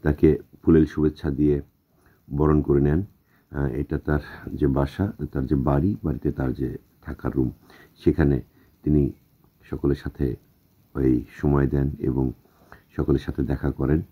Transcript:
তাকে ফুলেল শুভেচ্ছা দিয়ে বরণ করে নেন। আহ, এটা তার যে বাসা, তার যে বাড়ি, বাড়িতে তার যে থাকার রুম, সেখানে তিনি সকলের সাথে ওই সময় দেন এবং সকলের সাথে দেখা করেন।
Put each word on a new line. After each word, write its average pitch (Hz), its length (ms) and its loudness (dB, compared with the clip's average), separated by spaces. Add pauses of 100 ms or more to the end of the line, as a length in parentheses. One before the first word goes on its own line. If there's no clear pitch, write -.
তাকে 76 360 4 (240)
ফুলেল 80 240 6
শুভেচ্ছা 76 440 -2
দিয়ে 71 320 0 (720)
বরণ 76 260 4
করে 71 200 2
নেন। 73 220 2 (480)
আহ, 71 140 -2
এটা 69 340 -4
তার 76 200 0 (340)
যে 71 140 0
বাসা, 69 440 0 (200)
তার 69 140 -4
যে 73 100 0
বাড়ি, 71 480 0
বাড়িতে 71 280 -4
তার 67 220 -4
যে - 240 -6 (240)
থাকার - 300 -8
রুম, 64 200 0 (440)
সেখানে 71 460 2 (420)
তিনি 73 280 2 (520)
সকলের 73 320 -2
সাথে 69 400 -6 (600)
ওই 65 300 0 (120)
সময় 71 300 2
দেন 69 320 0
এবং 65 320 -2 (640)
সকলের 71 240 0
সাথে 69 240 -4
দেখা 69 280 -2
করেন। 69 300 0 (100)